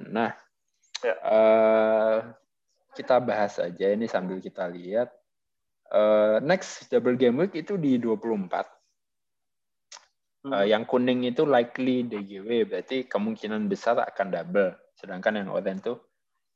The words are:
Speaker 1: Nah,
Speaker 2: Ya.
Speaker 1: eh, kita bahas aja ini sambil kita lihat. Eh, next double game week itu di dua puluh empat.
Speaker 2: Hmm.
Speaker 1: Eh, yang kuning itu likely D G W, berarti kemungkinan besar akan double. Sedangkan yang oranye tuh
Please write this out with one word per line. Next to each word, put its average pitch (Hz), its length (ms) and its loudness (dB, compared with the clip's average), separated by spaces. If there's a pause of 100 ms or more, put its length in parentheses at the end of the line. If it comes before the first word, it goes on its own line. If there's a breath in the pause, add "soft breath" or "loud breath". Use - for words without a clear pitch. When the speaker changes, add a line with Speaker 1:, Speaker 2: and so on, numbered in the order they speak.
Speaker 1:
Nah, 107 240 -2 (680)
Speaker 2:
Ya. - 160 -2
Speaker 1:
eh, 110 1040 4 (800)
kita 123 240 2
bahas 107 400 -2
aja 87 260 -4
ini 107 220 0
sambil 92 320 -4
kita 95 240 -10
lihat. 90 480 -6 (760)
Eh, 107 540 4
next 175 480 -4
double 123 320 2
game 123 160 4
week 190 160 0
itu 196 240 -6
di 135 240 2
dua 113 160 0
puluh 107 240 -2
empat. 90 240 -4 (1800)
Speaker 2:
Hmm. 135 160 -4
Speaker 1:
Eh, 101 160 4
yang 110 160 0
kuning 123 380 0
itu 123 180 0
likely 127 640 0
D 104 160 -8
G 98 180 -14
W, 104 80 -12 (160)
berarti 117 400 -6
kemungkinan 107 640 -4
besar 113 320 0
akan 98 300 -4
double. 87 420 -2 (220)
Sedangkan 98 420 -4
yang 98 140 -6
oranye 95 340 -6
tuh 120 160 -6 (560)